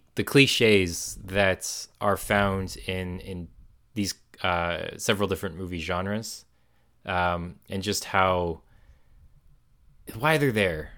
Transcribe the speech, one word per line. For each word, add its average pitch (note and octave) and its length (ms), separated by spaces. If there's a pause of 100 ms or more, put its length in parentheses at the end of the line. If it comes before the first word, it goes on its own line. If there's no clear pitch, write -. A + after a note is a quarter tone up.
(140)
the G#2 100
cliches G#2+ 1000
that F#2+ 640 (140)
are G2+ 160
found G2 600 (100)
in, F#2 340
in F2+ 280 (460)
these, G2+ 200 (280)
uh, F2 560
several G2+ 300
different F#2 280
movie F2+ 240
genres, F#2 640 (640)
um, F2 500 (120)
and G2 140
just G2+ 240
how, F2+ 540 (1600)
why D3+ 200
they're C#3+ 140
there, F2+ 460